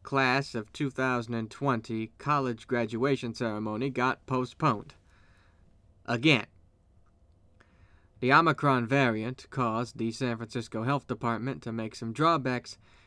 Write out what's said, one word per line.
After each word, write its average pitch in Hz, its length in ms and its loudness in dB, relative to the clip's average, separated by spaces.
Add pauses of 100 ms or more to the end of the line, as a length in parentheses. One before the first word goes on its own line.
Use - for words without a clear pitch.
class 135 540 2
of 110 160 -6
two 143 180 -2
thousand 123 440 0
and 113 140 -4
twenty 113 680 -2
college 135 480 0
graduation 120 680 0
ceremony 110 540 -2
got 127 380 -2
postponed. 127 680 0 (1120)
Again. 120 400 2 (1700)
The 131 140 2
Omicron 143 560 4
variant 123 640 0
caused 117 460 -2
the 113 140 -2
San 117 280 -4
Francisco 113 440 -6
Health 135 240 -2
Department 120 560 -4
to 117 100 -8
make 110 220 -6
some 113 180 -8
drawbacks, 131 680 0 (280)